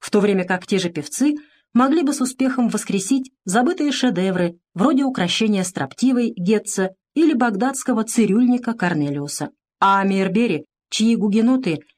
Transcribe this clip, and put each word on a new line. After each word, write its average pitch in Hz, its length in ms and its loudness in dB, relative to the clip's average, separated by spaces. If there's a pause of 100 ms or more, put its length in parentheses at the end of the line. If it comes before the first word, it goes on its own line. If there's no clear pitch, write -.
в - 100 -14
то 208 100 2
время 190 240 2
как 180 220 -4
те 196 120 0
же 175 120 -2
певцы 254 460 -2 (380)
могли 277 280 4
бы 285 100 0
с - 80 -4
успехом 254 480 0
воскресить 208 640 -2 (120)
забытые 262 480 0
шедевры 180 680 -2 (160)
вроде 262 300 2
«Укрощения 214 600 0
строптивой» 240 720 -2
Гетца 190 580 -2 (200)
или 311 180 4
багдадского 240 720 0
цирюльника 240 680 2
Корнелиуса. 147 800 -4 (300)
А 196 200 4
о 196 40 0
Мейербере, 190 600 0 (260)
чьи 226 260 2
гугеноты 214 640 0 (180)